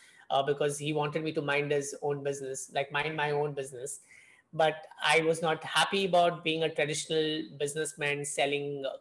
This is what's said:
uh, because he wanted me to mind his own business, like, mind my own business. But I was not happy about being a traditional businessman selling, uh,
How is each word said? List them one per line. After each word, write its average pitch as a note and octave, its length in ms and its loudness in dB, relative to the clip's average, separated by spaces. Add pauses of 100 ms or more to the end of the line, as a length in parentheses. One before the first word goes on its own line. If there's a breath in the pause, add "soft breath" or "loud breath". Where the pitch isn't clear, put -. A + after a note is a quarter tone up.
(300 loud breath)
uh, C#3 140 2
because D3 340 0
he D3 140 -4
wanted D3+ 320 0
me D#3 80 -2
to D#3 100 -2
mind C#3+ 300 0
his C#3 300 0
own C#3+ 240 -2
business, C3+ 480 -6
like, C#3 180 -2
mind D3 240 -2
my D3 160 0
own D3 220 0
business. C3+ 480 -8 (540 soft breath)
But D#3 200 4 (280)
I D#3+ 180 6
was D#3+ 200 2
not D#3 220 0
happy F#3+ 420 2
about F3 380 4
being D#3+ 180 0
a D#3+ 80 2
traditional D#3 720 0 (160)
businessman D3 640 -2
selling, C#3+ 640 -2
uh, - 160 -6